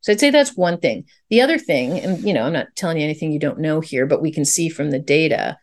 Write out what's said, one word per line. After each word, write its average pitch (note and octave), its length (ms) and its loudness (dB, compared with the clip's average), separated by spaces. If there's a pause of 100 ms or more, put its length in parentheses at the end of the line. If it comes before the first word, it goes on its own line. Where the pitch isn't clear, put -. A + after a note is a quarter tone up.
So - 120 0
I'd G#3 80 2
say C#4+ 100 6
that's C#4+ 260 4
one F3 220 2
thing. A2+ 260 -2 (260)
The A3+ 100 6
other D#4 180 2
thing, D3+ 420 -2
and, F3+ 220 -4
you G3+ 120 0
know, A#2 100 0
I'm C#3+ 80 -2
not - 220 -6
telling E3 240 -4
you D3+ 60 -2
anything D3+ 260 -4
you D3+ 80 -2
don't D3 220 -4
know D#3 200 -2
here, C3+ 240 -2
but C#3 160 0
we D#3 120 -2
can D3+ 120 -2
see E3 240 0
from D3+ 220 -4
the C3+ 80 -2
data D3+ 640 0